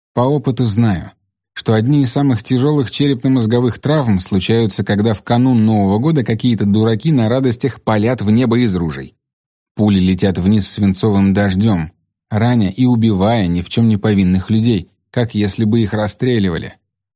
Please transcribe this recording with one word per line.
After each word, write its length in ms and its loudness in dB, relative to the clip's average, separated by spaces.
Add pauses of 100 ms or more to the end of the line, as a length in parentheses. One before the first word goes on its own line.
(120)
По 80 -2
опыту 460 0
знаю, 460 -2 (420)
что 180 -4
одни 300 2
из 100 -2
самых 300 0
тяжёлых 480 0
черепно-мозговых 880 0
травм 420 0
случаются, 640 -2
когда 300 0
в 80 -12
канун 420 2
Нового 340 2
года 240 0
какие-то 440 -2
дураки 460 2
на 180 2
радостях 500 -2
палят 400 0
в 100 0
небо 280 2
из 180 0
ружей. 400 -6 (580)
Пули 240 2
летят 380 0
вниз 320 0
свинцовым 640 0
дождём, 580 0 (380)
раня 400 0
и 160 -2
убивая 600 2
ни 160 -2
в 80 -12
чём 180 2
не 80 2
повинных 540 0
людей, 400 0 (200)
как 240 -4
если 300 -2
бы 160 0
их 140 -2
расстреливали. 800 -4 (420)